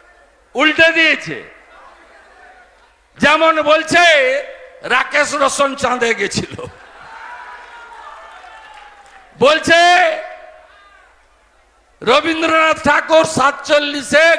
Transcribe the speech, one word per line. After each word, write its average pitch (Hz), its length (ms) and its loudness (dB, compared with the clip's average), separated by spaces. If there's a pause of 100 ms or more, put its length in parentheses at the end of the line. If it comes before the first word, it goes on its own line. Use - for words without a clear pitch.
(540)
উল্টে 311 380 2
দিয়েছে। 285 500 -2 (1800)
যেমন 311 440 0
বলছে 311 360 0 (840)
রাকেশ 262 520 -2
রোশন 277 400 -2
চাঁদে 233 400 -2
গেছিল, - 500 -8 (2750)
বলছে 311 360 2 (2250)
রবীন্দ্রনাথ 320 840 0
ঠাকুর 311 400 2
সাতচল্লিশে 294 1160 0